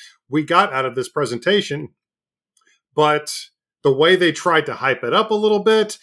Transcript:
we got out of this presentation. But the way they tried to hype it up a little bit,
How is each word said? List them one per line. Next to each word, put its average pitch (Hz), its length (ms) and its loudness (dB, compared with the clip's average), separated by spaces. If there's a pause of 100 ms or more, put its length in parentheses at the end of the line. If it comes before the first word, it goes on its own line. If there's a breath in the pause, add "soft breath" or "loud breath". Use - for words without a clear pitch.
(280 loud breath)
we 147 160 -2
got 175 280 2
out 131 120 -2
of 123 100 -6
this 127 140 -6
presentation. 143 800 -4 (1080)
But 151 380 0 (500)
the 139 100 4
way 160 240 4
they 175 140 2
tried 160 360 0
to 120 80 -8
hype 135 280 -4
it 120 100 -4
up 220 180 0
a 214 40 0
little 214 240 0
bit, 214 440 0